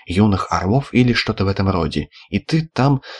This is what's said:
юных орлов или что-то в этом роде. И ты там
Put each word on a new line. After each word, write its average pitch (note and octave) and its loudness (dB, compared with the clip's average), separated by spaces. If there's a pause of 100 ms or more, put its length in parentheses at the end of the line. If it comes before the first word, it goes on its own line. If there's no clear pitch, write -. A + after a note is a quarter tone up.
юных G2 2
орлов F#2 0
или B2 4
что-то G#2 -2
в - 0
этом G2 0
роде. D#2+ -2 (200)
И G2+ -2
ты D#3+ -2
там C3+ 0 (180)